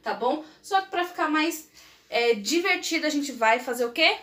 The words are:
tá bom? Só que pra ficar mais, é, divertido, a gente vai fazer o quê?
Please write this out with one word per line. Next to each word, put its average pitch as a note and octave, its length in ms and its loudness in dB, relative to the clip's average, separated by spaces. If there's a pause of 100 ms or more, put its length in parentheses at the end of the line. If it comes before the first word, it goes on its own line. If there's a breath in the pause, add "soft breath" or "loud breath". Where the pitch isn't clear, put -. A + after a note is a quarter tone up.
tá - 100 -6
bom? B3+ 320 -2 (160 loud breath)
Só F#4+ 200 0
que F#4+ 100 -10
pra F4 140 -2
ficar D#4+ 260 -2
mais, D#4 400 -2 (380 loud breath)
é, A#3 260 2
divertido, E4 720 0
a D4+ 40 2
gente C#4+ 200 -2
vai A3+ 300 2
fazer B3 240 -2
o A#3 80 -4
quê? E4+ 300 2